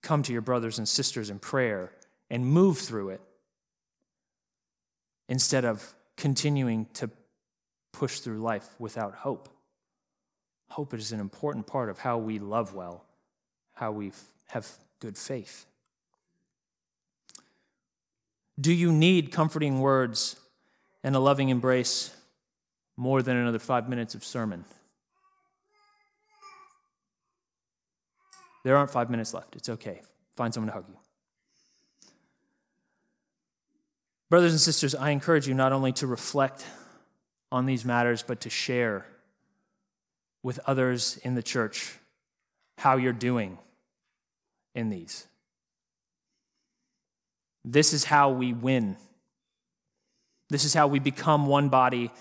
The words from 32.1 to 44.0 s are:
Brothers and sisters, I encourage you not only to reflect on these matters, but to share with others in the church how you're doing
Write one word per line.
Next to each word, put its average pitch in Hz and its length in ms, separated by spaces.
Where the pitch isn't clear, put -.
Brothers 170 240
and 156 80
sisters, 151 340
I 143 160
encourage 147 380
you 131 60
not 131 180
only 135 220
to 139 120
reflect 131 580
on 127 160
these 127 180
matters, 120 380
but 120 200
to 117 80
share 117 560
with 127 240
others 127 580
in 127 100
the 120 80
church - 540
how 135 180
you're 127 160
doing 113 460